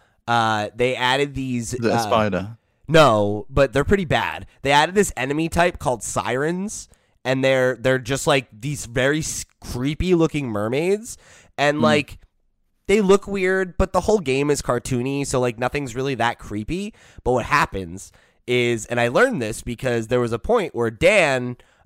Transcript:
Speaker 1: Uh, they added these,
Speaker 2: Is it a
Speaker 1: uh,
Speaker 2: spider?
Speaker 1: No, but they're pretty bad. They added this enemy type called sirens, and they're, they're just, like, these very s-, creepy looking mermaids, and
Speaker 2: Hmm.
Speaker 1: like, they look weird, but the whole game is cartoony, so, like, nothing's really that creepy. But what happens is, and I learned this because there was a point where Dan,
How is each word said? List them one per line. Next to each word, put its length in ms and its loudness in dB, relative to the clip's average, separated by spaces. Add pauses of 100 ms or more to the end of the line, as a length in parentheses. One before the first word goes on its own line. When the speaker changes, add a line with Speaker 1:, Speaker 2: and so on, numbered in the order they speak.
(280)
Speaker 1:
Uh, 480 0
they 180 0
added 400 0
these, 380 -6
Speaker 2:
Is 100 -6
it 80 2
a 40 2
Speaker 1:
uh, 60 2
Speaker 2:
spider? 580 0 (280)
Speaker 1:
No, 600 4
but 240 2
they're 120 2
pretty 200 2
bad. 400 -2 (160)
They 120 0
added 220 4
this 220 2
enemy 320 -2
type 300 0
called 240 -4
sirens, 880 -4 (340)
and 180 0
they're, 340 2
they're 220 2
just, 280 -6
like, 260 2
these 320 -8
very 360 0
s-, 260 -8 (160)
creepy 520 -2
looking 340 2
mermaids, 680 -2 (400)
and 220 0
Speaker 2:
Hmm. 60 2
Speaker 1:
like, 340 0 (680)
they 140 4
look 280 4
weird, 500 -2
but 140 0
the 80 2
whole 180 4
game 320 0
is 120 0
cartoony, 640 -2
so, 140 -2
like, 220 -2
nothing's 340 -4
really 220 -4
that 240 -2
creepy. 520 -8 (300)
But 80 -2
what 160 0
happens 640 -2 (380)
is, 380 0
and 120 -6
I 80 2
learned 340 2
this 220 -6
because 460 -4
there 100 2
was 140 0
a 80 -4
point 340 -2
where 160 -2
Dan, 640 2 (280)